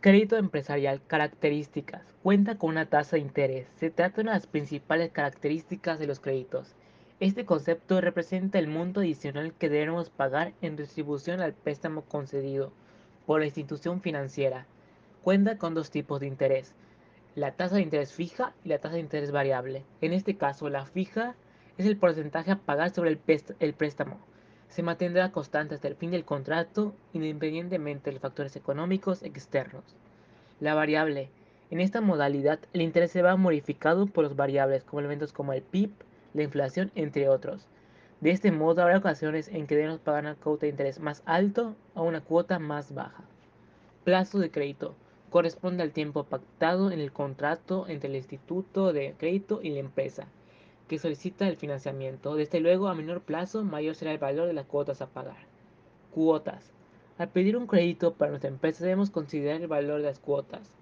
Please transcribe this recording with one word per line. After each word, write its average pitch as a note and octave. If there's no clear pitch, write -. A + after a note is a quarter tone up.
Crédito G3+
empresarial, C#3
características. D3+
Cuenta G3+
con E3
una D#3+
tasa D3
de D3+
interés. C3+
Se D#3+
trata F3
de G#3+
una A3
de G3+
las G3+
principales D3+
características D#3
de D#3
los C#3
créditos. C3
Este G3
concepto E3
representa F3+
el D#3
monto F3
adicional D#3
que D#3+
debemos D#3
pagar C#3+
en D#3
retribución D3
al D#3+
préstamo D3+
concedido C#3
por D#3
la D3+
institución D#3
financiera. C3+
Cuenta G3+
con E3
dos D#3+
tipos C#3+
de C#3
interés, C3+
la C#3+
tasa F3+
de G3
interés D3
fija F3
y F3+
la D3+
tasa D#3
de E3+
interés D3
variable. C3+
En D#3+
este G3
caso, C#3+
la C#3
fija A3
es F#3+
el G#3
porcentaje D#3+
a G3
pagar D3+
sobre E3+
el D3+
pest-, -
el D3+
préstamo. C#3+
Se G3
mantendrá F3
constante D3+
hasta C#3+
el C#3+
fin E3+
del F3
contrato, E3
independientemente D#3
de C#3
los C3
factores C3+
económicos F3+
externos. C#3
La D3+
variable. D3+
En E3+
esta G3
modalidad, D3
el F3
interés E3
se F3+
va F3+
modificado E3+
por E3+
las C#3
variables, C3+
como D3
elementos C#3+
como C#3
el C3
pip, G3+
la D3+
inflación, D3
entre C#3+
otros. C3+
De D3+
este F#3+
modo, E3
habrá F3
ocasiones D#3
en D#3
que D3+
debemos D#3
pagar D3
una D3+
cuota D3+
de D3
interés C#3
más D3
alto G3+
o E3
una E3
cuota F3
más D3
baja. -
Plazo F#3
de E3
crédito. C#3+
Corresponde F3
al D3+
tiempo D3+
pactado F3+
en E3
el C#3
contrato D3+
entre C#3+
el C3+
instituto F#3
de C#3+
crédito G3
y E3
la C#3+
empresa C3+
que D#3
solicita F3+
el E3+
financiamiento. C3+
Desde D3+
luego, F#3
a F#3
menor E3
plazo, F#3
mayor D#3
será D#3
el D#3
valor D3
de F3
las C#3
cuotas C#3+
a B2+
pagar. C3
Cuotas. D#3+
Al E3+
pedir G3
un A#3+
crédito E3+
para D3
nuestra C#3
empresa, D#3+
debemos F#3+
considerar D3+
el F3
valor D3
de D3
las C#3
cuotas. C#3